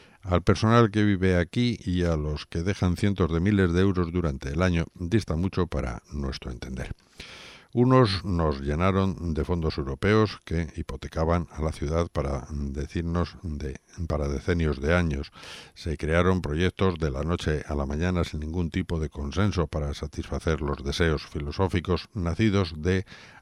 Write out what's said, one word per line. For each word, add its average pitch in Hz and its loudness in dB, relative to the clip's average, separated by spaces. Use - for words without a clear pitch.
al 90 2
personal 110 6
que 104 2
vive 95 4
aquí 120 0
y 87 0
a 85 2
los 76 -4
que 85 -4
dejan 92 2
cientos 95 0
de 82 2
miles 95 4
de 87 4
euros 90 2
durante 82 -2
el 76 -2
año, 85 4
dista 87 0
mucho 90 0
para 64 -4
nuestro 69 -6
entender. 64 -8
Unos 123 6
nos 80 0
llenaron 85 2
de 78 0
fondos 82 -2
europeos 101 0
que 82 -2
hipotecaban 82 -2
a 78 -10
la 78 0
ciudad 80 -2
para 69 -4
decirnos 76 -4
de, 69 -8
para 73 0
decenios 73 0
de 76 2
años. 78 0
Se - -6
crearon 87 2
proyectos 85 0
de 78 0
la 69 -4
noche 80 -2
a 76 -4
la 71 0
mañana 87 0
sin 78 -6
ningún 80 -2
tipo 87 -2
de 76 -4
consenso 82 0
para 76 -4
satisfacer 76 -4
los 71 -4
deseos 80 0
filosóficos 87 -2
nacidos 95 0
de 92 0